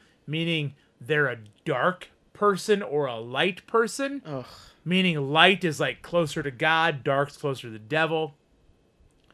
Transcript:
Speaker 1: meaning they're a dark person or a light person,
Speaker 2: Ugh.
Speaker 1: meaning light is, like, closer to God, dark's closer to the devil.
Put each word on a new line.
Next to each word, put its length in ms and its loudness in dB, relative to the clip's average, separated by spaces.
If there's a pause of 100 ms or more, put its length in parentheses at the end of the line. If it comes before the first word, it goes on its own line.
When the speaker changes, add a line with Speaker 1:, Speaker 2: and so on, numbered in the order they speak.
(260)
Speaker 1:
meaning 480 -2 (260)
they're 280 0
a 100 -6 (260)
dark 460 0 (220)
person 500 2
or 240 -2
a 120 -6
light 480 -2
person, 600 -2
Speaker 2:
Ugh. 180 -8 (400)
Speaker 1:
meaning 460 2
light 340 6
is, 160 -2
like, 220 -4
closer 400 -2
to 80 -6
God, 540 0
dark's 320 0
closer 320 -6
to 40 -12
the 60 -12
devil. 560 -2 (1000)